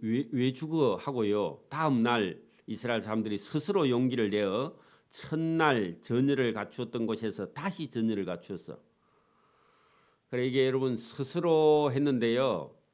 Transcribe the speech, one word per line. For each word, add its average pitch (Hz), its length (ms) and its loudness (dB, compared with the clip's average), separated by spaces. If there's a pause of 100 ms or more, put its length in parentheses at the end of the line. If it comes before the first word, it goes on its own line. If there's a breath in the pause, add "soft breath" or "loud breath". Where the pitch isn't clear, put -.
왜, 117 320 -2
왜 127 200 2
죽어?" 147 440 0
하고요, 104 720 -2
다음 143 340 0
날 113 380 2 (260 soft breath)
이스라엘 113 360 -4
사람들이 107 360 -4
스스로 156 500 -2
용기를 120 420 2
내어 104 440 0 (360 soft breath)
첫날 156 920 0
전열을 127 540 2
갖추었던 113 520 -6
곳에서 107 460 -4
다시 170 380 -8
전열을 110 340 0
갖추었어. 87 540 -10 (1500 soft breath)
그래, 127 160 -2
이게 131 200 4
여러분, 131 300 0
스스로 151 960 2
했는데요, 123 800 2 (200)